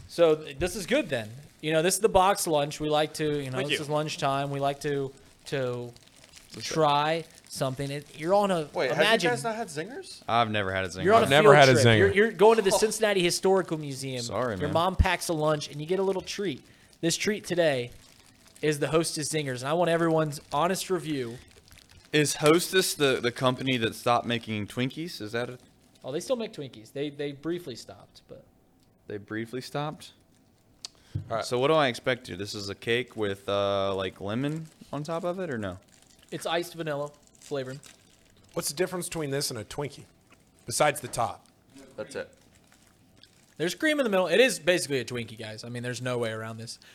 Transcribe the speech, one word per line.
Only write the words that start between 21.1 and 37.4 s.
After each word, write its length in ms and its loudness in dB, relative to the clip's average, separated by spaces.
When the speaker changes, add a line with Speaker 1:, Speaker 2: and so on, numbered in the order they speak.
Speaker 3:
Is 240 2
Hostess 580 2
the, 260 2
the 120 -2
company 460 0
that 160 -2
stopped 320 0
making 420 -4
Twinkies? 520 -6
Is 120 -12
that 180 -4
a 80 -16
Speaker 1:
Oh, 80 -10
they 80 -4
still 160 -2
make 160 -8
Twinkies. 400 -14
They, 180 -4
they 220 -8
briefly 440 -8
stopped, 520 -20
but 160 -20
Speaker 3:
They 120 -10
briefly 420 -8
stopped? 520 -10
Speaker 2:
All 60 -4
right. 80 -4
Speaker 3:
So 140 -2
what 100 2
do 60 4
I 140 4
expect 380 -4
here? 100 -10
This 180 -8
is 160 -8
a 40 -6
cake 420 -2
with, 320 -2
uh, 460 2
like, 260 -4
lemon 460 -4
on 100 -8
top 220 -6
of 160 -4
it, 100 -6
or 80 -4
no? 200 -6
Speaker 1:
It's 160 -8
iced 280 -4
vanilla 360 -6